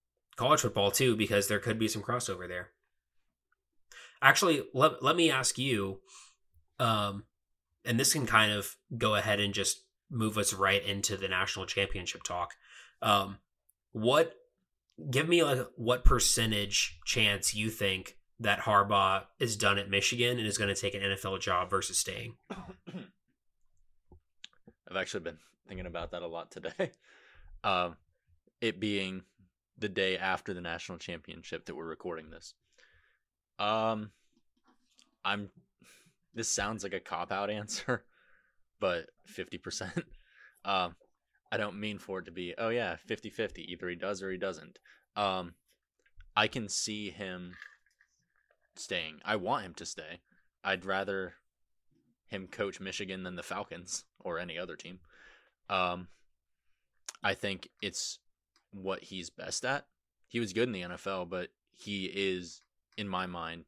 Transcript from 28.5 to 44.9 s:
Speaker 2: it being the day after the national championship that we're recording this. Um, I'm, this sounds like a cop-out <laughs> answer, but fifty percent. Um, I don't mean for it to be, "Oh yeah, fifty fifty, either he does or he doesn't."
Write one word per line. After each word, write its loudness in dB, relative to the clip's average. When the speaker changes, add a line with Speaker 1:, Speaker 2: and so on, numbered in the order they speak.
Speaker 2:
it -2
being -2
the -2
day 2
after -2
the -6
national -6
championship -12
that -10
we're -8
recording -8
this. -18
Um, 0
I'm, -2
this -2
sounds -2
like -6
a -4
cop-out -2
<laughs> -
answer, -4
but 0
fifty -10
percent. -8
Um, 0
I -2
don't -4
mean -6
for -8
it -14
to -14
be, -8
"Oh -2
yeah, -2
fifty -8
fifty, -6
either -8
he -4
does -6
or -6
he -4
doesn't." -6